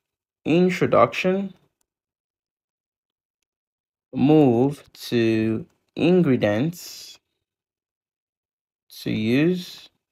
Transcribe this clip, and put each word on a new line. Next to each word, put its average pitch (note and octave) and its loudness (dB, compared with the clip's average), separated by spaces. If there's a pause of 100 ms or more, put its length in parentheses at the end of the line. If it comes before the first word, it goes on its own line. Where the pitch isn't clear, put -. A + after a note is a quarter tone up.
(440)
introduction, F3+ 0 (2500)
move C3+ 2 (100)
to A2 -2 (280)
ingredients C3+ 0 (1800)
to B2+ -6
use, C3+ -2 (240)